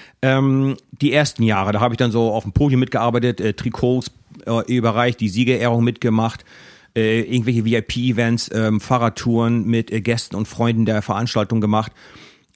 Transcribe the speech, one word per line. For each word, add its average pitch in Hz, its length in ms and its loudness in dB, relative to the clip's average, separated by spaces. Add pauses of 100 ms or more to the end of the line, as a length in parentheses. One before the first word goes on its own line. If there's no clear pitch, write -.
(220)
Ähm, 135 540 2 (240)
die 139 120 2
ersten 143 320 2
Jahre, 101 260 2
da 104 100 0
habe 117 140 2
ich 113 40 -4
dann 123 120 0
so 113 220 0
auf 110 100 -2
dem - 100 -10
Podium 139 280 4
mitgearbeitet, 120 600 0
äh, 104 120 0
Trikots, 123 580 -2 (360)
äh, 117 280 -2
überreicht, 120 460 0
die 110 80 0
Siegerehrung 117 560 2
mitgemacht, 113 600 -2 (520)
äh, 113 240 2
irgendwelche 117 420 0
V-I-P-Events, 117 880 0
ähm, 110 280 0
Fahrradtouren 117 840 0
mit, 113 260 -2
äh, 110 80 -2
Gästen 117 340 -4
und 107 140 -6
Freunden 113 380 0
der 107 160 0
Veranstaltung 110 580 -2
gemacht. 107 320 0 (640)